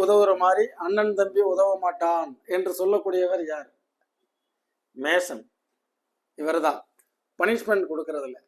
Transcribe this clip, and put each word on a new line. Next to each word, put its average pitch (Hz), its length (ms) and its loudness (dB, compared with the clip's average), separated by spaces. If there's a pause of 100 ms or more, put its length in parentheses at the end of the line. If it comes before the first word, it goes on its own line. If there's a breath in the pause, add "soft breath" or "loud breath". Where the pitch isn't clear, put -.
உதவுற 202 300 6 (100)
மாதிரி 190 240 4 (200)
அண்ணன் 208 340 0
தம்பி 196 220 2 (100)
உதவ 190 180 2 (140)
மாட்டான் 170 480 -2 (240)
என்று 185 240 -2
சொல்லக்கூடியவர் 185 720 0
யார்? 147 180 -10 (1300)
மேசன். 147 460 -2 (960)
இவர்தான் 156 400 -2 (580)
பனிஷ்மெண்ட் 208 520 -2
கொடுக்கறதில்ல. 151 460 -10 (100)